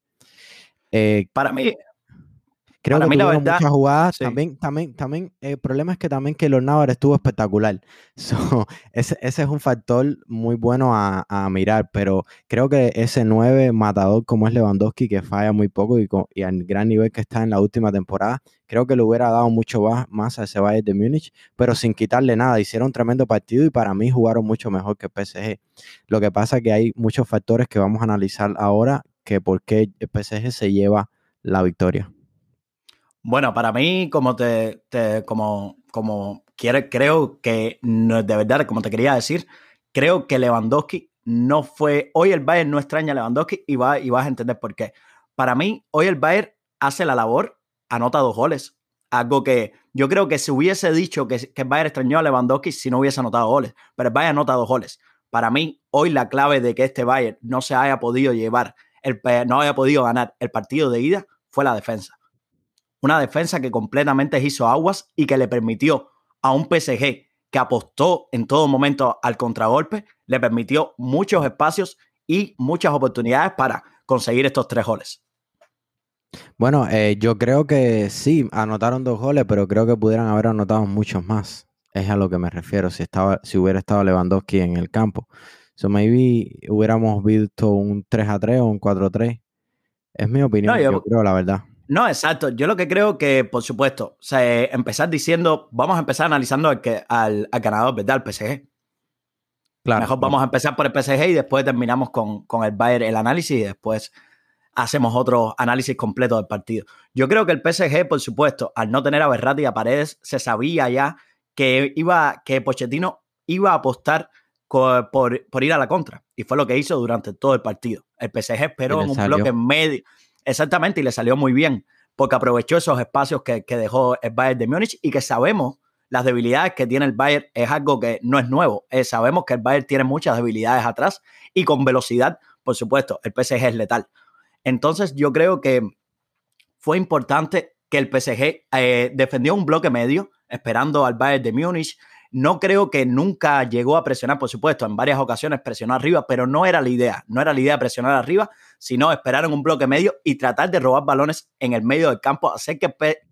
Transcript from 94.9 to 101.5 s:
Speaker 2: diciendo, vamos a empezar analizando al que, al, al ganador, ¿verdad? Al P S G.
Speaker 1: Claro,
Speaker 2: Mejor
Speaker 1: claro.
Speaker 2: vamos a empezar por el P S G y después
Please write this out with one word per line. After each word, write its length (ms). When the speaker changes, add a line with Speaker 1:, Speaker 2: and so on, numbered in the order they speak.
Speaker 2:
diciendo, 640
vamos 260
a 20
empezar 260
analizando 440
al 100
que, 300
al, 420
al 80
ganador, 340
¿verdad? 220
Al 80
P 60
S 160
G. 220
Speaker 1:
Claro, 160
Speaker 2:
Mejor 180
Speaker 1:
claro. 40
Speaker 2:
vamos 200
a 40
empezar 320
por 80
el 80
P 80
S 180
G 100
y 40
después 320